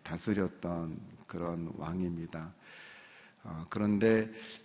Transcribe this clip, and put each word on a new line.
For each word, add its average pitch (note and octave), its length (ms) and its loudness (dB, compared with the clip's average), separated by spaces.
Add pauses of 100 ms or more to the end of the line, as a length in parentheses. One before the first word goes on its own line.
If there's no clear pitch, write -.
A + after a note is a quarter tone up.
다스렸던 E2+ 960 0 (300)
그런 E2+ 480 -4
왕입니다. E2 800 -4 (920)
어, D#2+ 260 -8
그런데 G#2+ 640 6 (340)